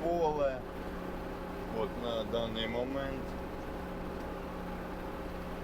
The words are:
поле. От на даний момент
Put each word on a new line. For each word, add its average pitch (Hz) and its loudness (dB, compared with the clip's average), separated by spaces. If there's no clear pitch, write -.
поле. 151 6
От 107 4
на 117 2
даний 113 4
момент 135 2